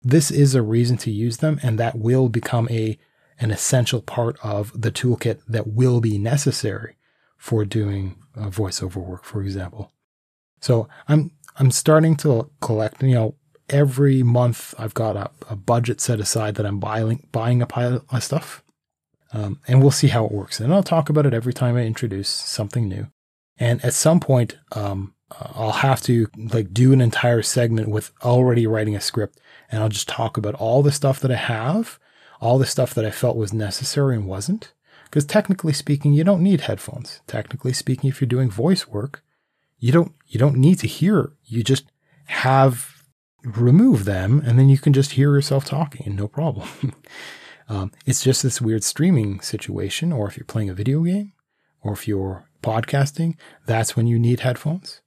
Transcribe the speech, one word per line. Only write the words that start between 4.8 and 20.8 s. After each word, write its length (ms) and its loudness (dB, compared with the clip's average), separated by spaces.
the 100 0
toolkit 560 -2
that 220 -4
will 320 2
be 180 -2
necessary 800 -4
for 280 -2
doing, 520 -4
uh, 120 -8
voiceover 480 -6
work, 280 -12
for 180 -8
example. 500 -10
So 280 2
I'm, 260 2
I'm 140 4
starting 460 4
to 340 0
collect, 420 -2
you 120 4
know, 200 0
every 540 4
month 560 2
I've 160 -8
got 220 -2
a, 140 -6
a 80 -8
budget 440 0
set 180 -2
aside 380 -4
that 100 -4
I'm 140 -4
buying, 500 -4
buying 320 0
a 40 0
pile 440 -2
of 140 -2
stuff. 380 -6
Um, 340 -6
and 160 6
we'll 80 8
see 180 2
how 160 2
it 80 -4
works. 280 -8
And 120 0
I'll 100 4